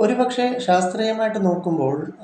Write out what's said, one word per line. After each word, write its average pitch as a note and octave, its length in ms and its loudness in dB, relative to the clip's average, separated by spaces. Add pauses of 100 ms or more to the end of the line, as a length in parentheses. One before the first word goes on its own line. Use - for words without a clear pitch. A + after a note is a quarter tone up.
ഒരുപക്ഷെ B3 440 0 (200)
ശാസ്ത്രീയമായിട്ട് G#3+ 800 0
നോക്കുമ്പോൾ E3 500 0 (280)